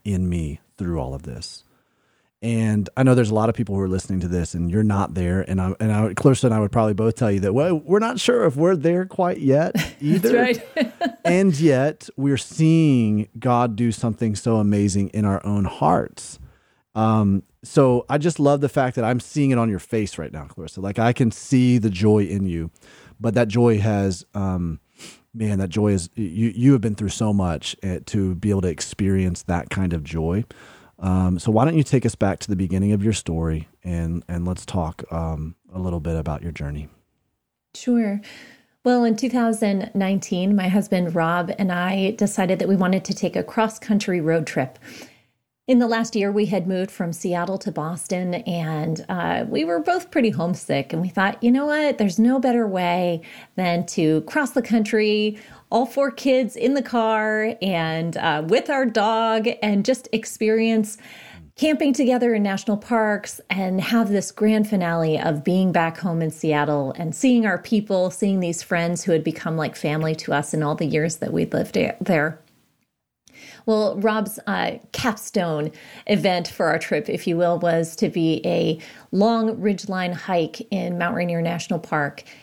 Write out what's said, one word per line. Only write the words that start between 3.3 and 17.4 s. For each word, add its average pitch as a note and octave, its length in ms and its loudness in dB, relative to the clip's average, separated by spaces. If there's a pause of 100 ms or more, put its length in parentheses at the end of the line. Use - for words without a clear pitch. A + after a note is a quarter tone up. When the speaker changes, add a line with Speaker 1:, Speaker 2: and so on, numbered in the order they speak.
Speaker 1:
a A2 40 0
lot G#2+ 140 2
of A2+ 60 0
people G#2+ 200 -4
who F#2+ 60 0
are F#2+ 80 0
listening F#2 320 -2
to E2+ 80 -2
this F2 260 -2
and E2+ 160 -2
you're G#2 120 2
not G2+ 320 2
there. F2+ 340 0
And F#2+ 120 0
I, F#2 200 -2
and A2 120 2
I, G#2+ 220 0
Clarissa C3 340 4
and A2 60 2
I A2 60 2
would G2+ 120 0
probably A2 200 2
both A2 220 0
tell A2+ 160 0
you G2+ 100 2
that, G2 140 2
well, D#3+ 220 2
we're E3+ 240 0
not A3+ 200 -2
sure A#3+ 240 2
if C#3+ 120 2
we're F3 200 4
there E3+ 300 0
quite F#3 320 -2
yet D3 360 2 (220)
Speaker 2:
<laughs> - 40 -20
Speaker 1:
either. A3+ 520 2
Speaker 2:
That's A#3+ 60 -2 (180)
right. D4 160 -2 (260)
<laughs> - 60 -10
Speaker 1:
And F3 340 4
yet D3 580 2
we're C#3 200 0
seeing C3+ 920 4 (100)
God A#2+ 380 2
do A#2+ 160 2
something A2 420 -2
so A2+ 220 0
amazing G2+ 540 2
in G#2 140 0
our G2 220 0
own G2+ 180 0
hearts. - 720 -2 (560)
Um, A2 500 2 (180)